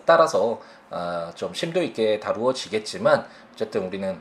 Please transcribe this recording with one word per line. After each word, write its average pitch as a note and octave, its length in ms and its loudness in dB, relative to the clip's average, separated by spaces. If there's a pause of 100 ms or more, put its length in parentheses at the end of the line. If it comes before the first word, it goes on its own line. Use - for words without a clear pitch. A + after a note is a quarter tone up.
따라서, D3+ 520 4 (300)
아, F2 460 -6
좀 F#2 180 -6
심도 E3+ 300 -2
있게 A2 360 0
다루어지겠지만, A2 1080 0 (260)
어쨌든 G#2+ 300 -4
우리는 F#2+ 380 -6